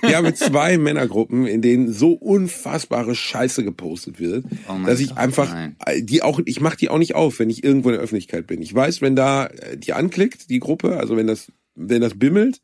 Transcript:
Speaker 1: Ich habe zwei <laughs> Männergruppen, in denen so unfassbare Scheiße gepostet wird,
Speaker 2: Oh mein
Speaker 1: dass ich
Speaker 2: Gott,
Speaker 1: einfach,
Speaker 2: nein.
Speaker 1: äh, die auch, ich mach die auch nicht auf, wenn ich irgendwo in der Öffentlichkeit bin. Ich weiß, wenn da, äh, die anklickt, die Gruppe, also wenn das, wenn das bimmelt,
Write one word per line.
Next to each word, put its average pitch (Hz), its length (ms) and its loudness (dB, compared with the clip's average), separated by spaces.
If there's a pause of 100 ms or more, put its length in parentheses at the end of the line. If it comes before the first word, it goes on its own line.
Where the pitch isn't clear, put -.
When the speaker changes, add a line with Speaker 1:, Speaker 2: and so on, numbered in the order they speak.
Speaker 1:
Ich - 80 6
habe 160 220 2
zwei 165 420 2
<laughs> - 20 2
Männergruppen, 127 680 0
in 110 160 0
denen 123 280 4
so 120 200 4
unfassbare 151 1040 -2
Scheiße 123 480 -2
gepostet 85 560 -8
wird, 95 260 -4 (220)
Speaker 2:
Oh 95 60 -8
mein 92 120 -4
Speaker 1:
dass 123 140 4
ich 135 100 -2
Speaker 2:
Gott, 127 80 -10
Speaker 1:
einfach, 131 360 0
Speaker 2:
nein. 82 220 -8 (100)
Speaker 1:
äh, 71 180 0
die 120 180 0
auch, - 240 0
ich - 160 -4
mach 160 140 0
die - 140 -2
auch 156 100 0
nicht 165 160 0
auf, 160 240 2
wenn 110 100 0
ich 113 140 -6
irgendwo 135 260 4
in 117 60 2
der - 80 -4
Öffentlichkeit 98 440 -6
bin. 82 140 -8
Ich 82 120 -12
weiß, 131 280 0
wenn 135 140 2
da, 135 320 2
äh, - 300 -14
die - 160 -6
anklickt, 185 560 -2
die - 100 0
Gruppe, - 380 -2
also 113 200 0
wenn 110 100 2
das, 110 240 -4 (240)
wenn 107 260 0
das 110 180 -2
bimmelt, 202 440 4